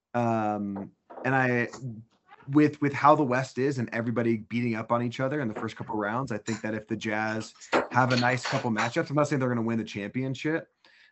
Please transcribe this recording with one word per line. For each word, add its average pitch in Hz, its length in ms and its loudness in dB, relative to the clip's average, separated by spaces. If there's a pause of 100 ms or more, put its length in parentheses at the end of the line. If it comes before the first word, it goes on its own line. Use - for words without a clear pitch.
(140)
Um, 107 760 -2 (340)
and 135 100 2
I, 123 340 2 (800)
with, 147 300 6
with 143 120 2
how 143 220 8
the 151 100 2
West 127 340 -2
is 131 200 0
and 117 140 -2
everybody 117 460 0 (100)
beating 120 280 -2
up 113 160 -2
on 120 100 2
each 120 180 -4
other 143 200 -2
in 123 80 -2
the 107 100 -4
first 113 180 -6
couple 110 200 -6
rounds, 113 360 -2
I 104 60 -2
think 107 240 -6
that 107 120 -4
if 107 140 -6
the 113 80 -4
Jazz 110 580 -4 (360)
have 123 220 4
a 123 40 4
nice 123 280 2
couple 123 260 -2
matchups, 117 400 0
I'm 139 60 0
not 147 120 4
saying 147 120 0
they're 131 80 2
gonna 117 140 0
win 113 160 0
the 107 60 -2
championship, 127 840 -4 (440)